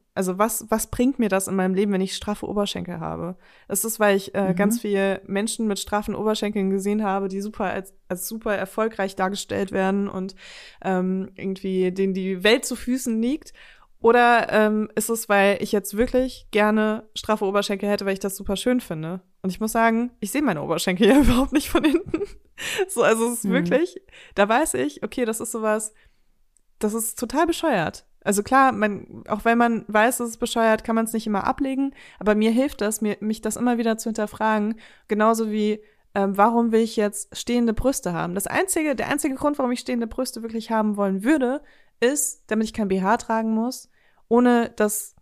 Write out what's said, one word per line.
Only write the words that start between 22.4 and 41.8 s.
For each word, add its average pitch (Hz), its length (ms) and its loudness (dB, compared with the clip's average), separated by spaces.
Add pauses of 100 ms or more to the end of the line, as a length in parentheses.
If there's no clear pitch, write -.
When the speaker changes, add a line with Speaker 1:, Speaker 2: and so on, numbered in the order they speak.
Speaker 1:
So, - 160 0
also 226 240 4
es 240 120 -4
ist - 60 -8
Speaker 2:
Mhm. 196 60 0
Speaker 1:
wirklich, 269 480 0 (360)
da 202 120 4
weiß 254 280 2
ich, 277 280 -2
okay, 233 220 -4
das 226 160 -4
ist 233 100 -8
sowas, 220 420 -2 (840)
das 214 160 -2
ist 220 240 -6
total 285 300 0
bescheuert. 247 580 -2 (180)
Also 208 200 0
klar, 262 300 6
man, 208 540 -4
auch 208 180 -4
wenn 233 120 6
man 233 300 2
weiß, 220 320 2
es 233 120 -4
ist - 60 -16
bescheuert, 226 460 2
kann 226 120 -2
man's 226 180 0
nicht 220 120 -4
immer 208 200 -2
ablegen. 269 480 -2 (260)
Aber 208 160 2
mir 220 160 4
hilft 262 300 0
das, 208 200 -2
mir, 208 200 -2
mich 214 200 -4
das 220 140 -4
immer 240 220 0
wieder 226 200 0
zu 240 120 -6
hinterfragen. 214 680 -2 (320)
Genauso 220 440 2
wie, 214 280 0 (360)
ähm, 196 220 0
warum 233 340 4
will 226 100 4
ich 220 140 -2
jetzt 208 420 -2
stehende 233 360 0
Brüste 233 400 -2
haben? 170 220 -4
Das 196 100 -4
einzige, 311 500 -2
der - 140 -4
einzige 269 260 -2
Grund, 294 220 -2
warum 247 140 0
ich 247 80 -4
stehende 240 280 -4
Brüste 254 360 -6
wirklich 226 260 -8
haben 214 280 0
wollen 196 260 0
würde, 269 380 2 (380)